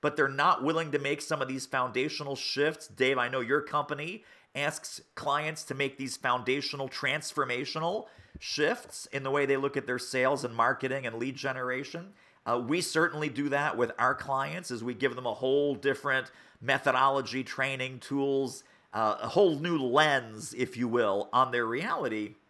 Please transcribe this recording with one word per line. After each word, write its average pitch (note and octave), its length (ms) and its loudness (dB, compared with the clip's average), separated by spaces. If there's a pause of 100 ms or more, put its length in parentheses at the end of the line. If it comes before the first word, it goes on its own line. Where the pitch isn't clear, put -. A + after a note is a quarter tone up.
but D3 140 0
they're C#3+ 120 4
not C#3+ 360 2
willing D#3+ 280 0
to C#3+ 80 2
make C#3+ 220 -2
some D3 200 -2
of B2+ 60 -2
these C3 200 -6
foundational C3 680 -2
shifts. D3+ 520 -2
Dave, C3 320 2
I A#2+ 80 2
know C3 120 -2
your C3 220 2
company D3+ 640 -4 (320)
asks C#3+ 440 -4 (160)
clients D#3 480 -2
to C3 120 -6
make C3+ 220 -2
these C3 200 -6
foundational, C3 720 0
transformational D3 1160 -2 (320)
shifts - 680 -2
in C3+ 160 -6
the C3+ 80 -2
way C#3+ 140 4
they C3+ 120 4
look C#3 200 0
at A#2 80 -4
their B2 140 -2
sales C3 440 0
and A#2 120 -4
marketing C3 500 0
and A2+ 120 -6
lead B2+ 180 -4
generation. C3 760 -6 (320)
Uh, A#2+ 220 2
we E3 140 2
certainly D#3 480 2
do C#3 200 -2
that C#3+ 280 0
with A#2 220 2
our B2+ 160 4
clients, C#3+ 560 -4
as A2+ 120 -6
we A#2+ 120 -4
give B2 200 0
them B2+ 120 -4
a A2+ 60 0
whole C#3 420 2
different C3+ 560 0 (280)
methodology, C3 840 2
training, C3 560 -4
tools, C#3 640 0 (300)
uh, G#2+ 280 2
a A2+ 60 -4
whole F3 320 6
new E3+ 180 0
lens, B2+ 800 2
if B2 200 -2
you A#2+ 120 -2
will, G#2+ 440 2
on B2 200 4
their A#2+ 140 2
reality. A#2 680 -4 (140)